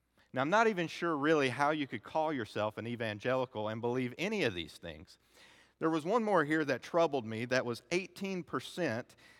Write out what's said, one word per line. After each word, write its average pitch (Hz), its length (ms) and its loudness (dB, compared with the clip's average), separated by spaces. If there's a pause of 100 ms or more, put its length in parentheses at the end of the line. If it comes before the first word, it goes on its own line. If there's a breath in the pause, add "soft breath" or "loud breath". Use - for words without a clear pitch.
(340 soft breath)
Now, 127 80 0
I'm 143 80 0
not 220 180 6
even 175 220 0
sure 170 260 0
really 147 320 4
how 139 240 2
you 151 160 -2
could 117 160 -10
call 156 300 -2
yourself 107 440 -2
an 110 80 -6
evangelical 117 840 -2
and 113 100 -6
believe 123 380 0
any 196 260 -2
of 110 100 2
these 82 200 -8
things. 82 440 -14 (640 soft breath)
There 160 100 0
was 160 160 0
one 220 180 2
more 190 220 4
here 156 180 0
that 135 180 -2
troubled 147 440 2
me. 110 180 -4
That 127 220 2
was 120 160 -4 (100)
eighteen 190 500 -4
percent, 135 720 -4 (240 soft breath)